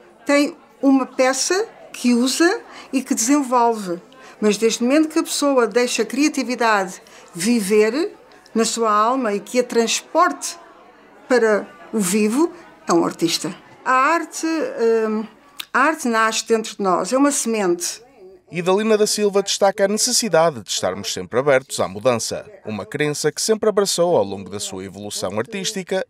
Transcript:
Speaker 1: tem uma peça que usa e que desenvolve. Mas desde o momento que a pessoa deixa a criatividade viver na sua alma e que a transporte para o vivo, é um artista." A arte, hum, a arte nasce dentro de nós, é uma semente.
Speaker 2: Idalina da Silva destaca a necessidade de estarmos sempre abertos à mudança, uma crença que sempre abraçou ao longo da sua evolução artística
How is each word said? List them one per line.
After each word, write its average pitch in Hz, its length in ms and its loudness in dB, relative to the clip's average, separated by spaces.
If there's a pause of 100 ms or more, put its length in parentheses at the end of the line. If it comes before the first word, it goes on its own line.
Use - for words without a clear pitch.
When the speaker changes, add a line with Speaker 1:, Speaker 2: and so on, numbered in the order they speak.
(260)
Speaker 1:
tem 285 320 2 (240)
uma 269 240 4
peça 269 640 0 (260)
que 240 220 2
usa 320 440 2 (320)
e 269 120 -2
que 269 100 -2
desenvolve. 233 880 0 (400)
Mas 208 160 2
desde 226 240 0
o 240 60 0
momento 302 220 4
que 320 100 -2
a 320 40 2
pessoa 277 440 0
deixa 240 340 0
a 214 40 -2
criatividade 233 960 0 (320)
viver 220 800 2 (440)
na 226 100 2
sua 220 260 -2
alma 220 440 0
e 202 40 -4
que 240 200 -4
a 247 40 4
transporte - 960 0 (720)
para 220 400 2 (240)
o 220 60 0
vivo, 214 520 2 (360)
é - 40 0
um 175 140 4
artista." 170 500 -4 (300)
A 254 80 0
arte, 320 540 0 (600)
hum, 220 160 -2 (480)
a 226 80 0
arte 302 280 0
nasce 220 400 0
dentro 220 280 -2
de - 60 -8
nós, 185 320 0
é 254 40 2
uma 285 140 4
semente. 208 680 -2 (520)
Speaker 2:
Idalina 196 440 2
da 208 100 2
Silva 202 340 0
destaca 196 440 0
a - 20 4
necessidade 170 720 0
de - 80 -12
estarmos 95 440 -4
sempre 95 260 -4
abertos 131 400 2
à 95 80 0
mudança, 104 580 -2 (200)
uma 107 200 -8
crença 147 460 -4
que - 100 -6
sempre 214 280 0
abraçou 180 480 2
ao 104 80 2
longo 98 240 -10
da 101 100 -8
sua 95 240 -10
evolução 98 560 -8
artística 190 720 -6